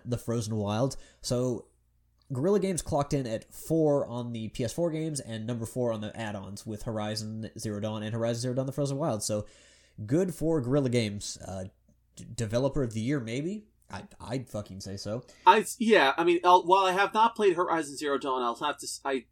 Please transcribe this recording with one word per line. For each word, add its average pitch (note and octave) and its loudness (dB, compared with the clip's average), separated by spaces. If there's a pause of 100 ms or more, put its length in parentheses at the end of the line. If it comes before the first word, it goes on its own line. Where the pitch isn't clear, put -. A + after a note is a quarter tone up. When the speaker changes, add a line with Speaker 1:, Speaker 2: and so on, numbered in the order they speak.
Speaker 1:
The A#2+ -2
Frozen A2+ -2
Wilds. G#2+ 0 (240)
So, B2 -2 (680)
Guerrilla F3 2
Games F#3 -2
clocked C#3+ 0
in C3+ 0
at - -6
four D#3 2
on A#2+ -6
the A2 -6
P - -4
S A2 -2
four E3+ 0
games D#3 -4
and A2 -8
number A2+ -4
four A#2+ 0
on G#2+ -4
the G#2+ -8
add-ons G2+ -8
with G#2+ -8
Horizon G#2+ -6
Zero G#2 -4
Dawn G#2+ -4
and G#2+ -6
Horizon A#2 -2
Zero B2+ -2
Dawn, C3 -2
The C3+ -6
Frozen C#3 -2
Wilds. C3+ -2
So, G#2+ -2 (600)
good E3+ 2
for D#3+ 0
Guerrilla C3 2
Games. G#2+ -2 (100)
Uh, F#2 -8 (500)
d-, - -18
Developer B2 0
of A2+ -6
the A2 -2
Year, C3+ 0
maybe? C#3+ -6 (280)
I, - -12 (160)
I'd B2 -6
fucking G2 -10
say G2 -10
so. G#2+ -8 (200)
Speaker 2:
I, F3+ 6 (140)
yeah, F#3 6
I E3+ 0
mean, E3+ 6
I'll, F3 10
while F#3+ 6
I F#3 4
have F#3+ 2
not A3+ 4
played G3 4
Horizon D#3+ 0
Zero C#3+ -2
Dawn, C3 -2
I'll A#2 0
have D3 -4
to - -12
s-, - -10
I, C3+ -2